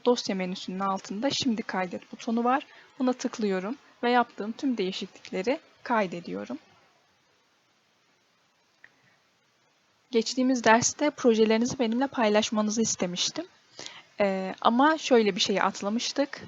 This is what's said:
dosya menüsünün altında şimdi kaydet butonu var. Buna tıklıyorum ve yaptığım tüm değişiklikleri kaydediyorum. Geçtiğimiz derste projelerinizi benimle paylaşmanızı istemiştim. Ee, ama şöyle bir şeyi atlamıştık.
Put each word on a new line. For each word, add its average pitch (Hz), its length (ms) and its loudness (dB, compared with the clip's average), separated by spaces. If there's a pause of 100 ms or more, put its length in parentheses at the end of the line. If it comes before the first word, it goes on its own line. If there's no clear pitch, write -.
dosya 240 300 2
menüsünün 185 460 -6
altında 196 500 -2
şimdi 226 320 -2
kaydet 190 500 -6
butonu 233 320 -2
var. 254 220 0 (320)
Buna 254 140 0
tıklıyorum 208 640 -4 (260)
ve 240 80 2
yaptığım 233 420 0
tüm 262 240 -2
değişiklikleri 190 840 -4 (220)
kaydediyorum. 196 760 -4 (3500)
Geçtiğimiz 254 540 2
derste 240 460 4
projelerinizi 226 680 4
benimle 240 280 0
paylaşmanızı 214 760 2
istemiştim. 208 640 -4 (760)
Ee, 190 400 -2
ama 277 380 4
şöyle 220 380 4
bir 214 40 -2
şeyi 190 220 2
atlamıştık. 208 840 -2